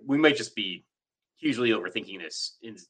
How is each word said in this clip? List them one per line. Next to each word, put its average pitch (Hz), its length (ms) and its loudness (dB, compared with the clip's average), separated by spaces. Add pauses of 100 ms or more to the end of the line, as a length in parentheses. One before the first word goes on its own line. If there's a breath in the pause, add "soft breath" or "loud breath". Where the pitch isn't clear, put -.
we 139 140 2
might 151 180 8
just - 200 -6
be 92 280 -8 (540)
hugely 123 320 0
overthinking 95 500 -2
this - 440 -10
in, 113 120 -14 (140)